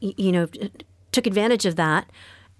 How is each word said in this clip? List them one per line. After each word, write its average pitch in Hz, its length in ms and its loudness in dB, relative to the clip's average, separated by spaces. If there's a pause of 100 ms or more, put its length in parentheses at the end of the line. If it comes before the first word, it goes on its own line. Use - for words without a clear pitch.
y-, 196 160 -6
you 190 160 0
know, 175 140 2
t-, - 240 -10 (420)
took 247 140 0
advantage 208 400 2
of 170 100 -2
that, 160 320 0 (520)